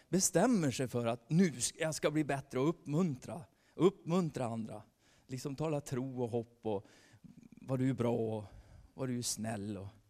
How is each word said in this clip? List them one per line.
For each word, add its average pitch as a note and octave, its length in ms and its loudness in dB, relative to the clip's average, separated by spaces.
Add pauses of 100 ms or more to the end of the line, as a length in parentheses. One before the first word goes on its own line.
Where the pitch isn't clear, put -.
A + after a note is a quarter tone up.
bestämmer F#3 600 4
sig B2+ 180 -2
för A#2+ 180 0
att A#2 240 -4
nu D#3 300 4
ska, - 200 -4
jag D#3+ 140 0
ska - 160 2
bli D3+ 140 2
bättre C3+ 360 -2
och C#3 80 4
uppmuntra, D#3 720 -2 (340)
uppmuntra D#3+ 720 2
andra. A2 360 -6 (440)
Liksom C3+ 300 -8
tala D3+ 240 -2
tro B2+ 420 -4
och A#2 80 -2
hopp A#2 320 -4
och G2+ 240 -2 (640)
vad C3 280 -6
du C3 120 2
är C3+ 40 0
bra A#2+ 220 0
och A2 280 -4 (500)
vad C3 140 -6
du B2 100 -4
är B2 40 -6
snäll G#2+ 540 -6
och G2 120 -10 (220)